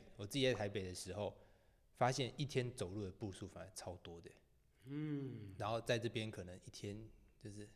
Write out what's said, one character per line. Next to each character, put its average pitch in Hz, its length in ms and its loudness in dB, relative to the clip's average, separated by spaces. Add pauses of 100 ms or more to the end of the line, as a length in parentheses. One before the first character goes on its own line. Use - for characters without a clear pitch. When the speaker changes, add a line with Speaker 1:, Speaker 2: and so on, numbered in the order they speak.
(160)
Speaker 1:
我 104 100 -4
自 117 140 0
己 127 60 8
在 127 80 8
台 104 160 2
北 98 140 0
的 90 120 -2
时 - 160 -6
候， 98 240 0 (600)
发 123 120 8
现 131 280 2
一 147 80 2
天 123 260 2
走 90 200 -2
路 104 120 -2
的 95 80 -2
步 104 180 -4
数 95 160 -6
反 90 160 -8
而 92 140 -8
超 - 260 -6
多 85 200 -10
的。 87 100 -14 (540)
Speaker 2:
嗯。 135 720 -4
Speaker 1:
然 104 120 2
后 113 120 4
在 120 180 6
这 110 80 2
边 110 240 0
可 101 140 -6
能 90 180 -8
一 - 80 -12
天 104 260 -4 (460)
就 110 60 -6
是 104 260 -10